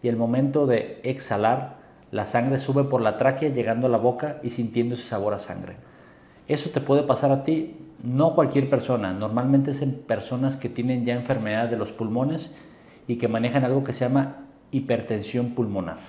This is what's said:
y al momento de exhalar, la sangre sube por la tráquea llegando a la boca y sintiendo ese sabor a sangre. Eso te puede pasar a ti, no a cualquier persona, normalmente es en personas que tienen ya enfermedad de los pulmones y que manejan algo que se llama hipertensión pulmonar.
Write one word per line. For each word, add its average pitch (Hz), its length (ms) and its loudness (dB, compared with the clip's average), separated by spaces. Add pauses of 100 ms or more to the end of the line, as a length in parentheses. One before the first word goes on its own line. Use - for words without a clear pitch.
y 123 60 0
al 120 80 2
momento 135 500 2
de 113 360 0
exhalar, 120 760 -2 (340)
la 104 140 -4
sangre 127 320 2
sube 139 260 2
por 131 160 2
la 107 160 2
tráquea 135 320 2
llegando 120 400 0
a - 20 4
la 113 80 4
boca 123 440 0
y 120 80 -4
sintiendo 120 440 -2
ese 120 100 -10
sabor 104 300 -2
a 101 40 -6
sangre. 90 360 -12 (720)
Eso 151 240 -2
te 139 100 0
puede 139 220 4
pasar 139 300 2
a 135 100 2
ti, 160 340 -2 (280)
no 131 220 2
a 160 80 2
cualquier 139 360 4
persona, 113 420 0
normalmente 127 600 2
es 139 100 -4
en 135 120 -2
personas 127 640 -2
que - 120 -6
tienen 123 360 -2
ya 120 100 0
enfermedad 117 540 -2
de 117 80 -2
los 107 140 -4
pulmones 127 600 -2 (560)
y 120 80 -2
que 120 100 -2
manejan 120 380 2
algo 135 180 2
que 131 100 -6
se 123 140 -2
llama 139 380 0 (260)
hipertensión 120 800 -2
pulmonar. 98 480 -4 (100)